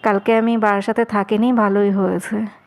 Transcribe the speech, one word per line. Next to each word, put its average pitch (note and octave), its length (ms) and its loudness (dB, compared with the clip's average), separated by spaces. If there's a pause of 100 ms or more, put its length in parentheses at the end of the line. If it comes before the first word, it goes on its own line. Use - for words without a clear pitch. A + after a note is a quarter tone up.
কালকে G3+ 240 0 (100)
আমি A#3 120 0 (120)
বারাসাতে G#3 380 0 (120)
থাকিনি, G#3+ 340 0 (140)
ভালোই G3+ 360 2
হয়েছে F#3 380 -2 (300)